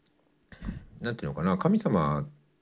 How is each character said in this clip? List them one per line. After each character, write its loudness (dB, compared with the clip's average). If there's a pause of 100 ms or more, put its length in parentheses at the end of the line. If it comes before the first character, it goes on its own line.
(1000)
な -4
ん -6
て -8
い -4
う -4
の -6
か -4
な、 2
神 2
様 2 (380)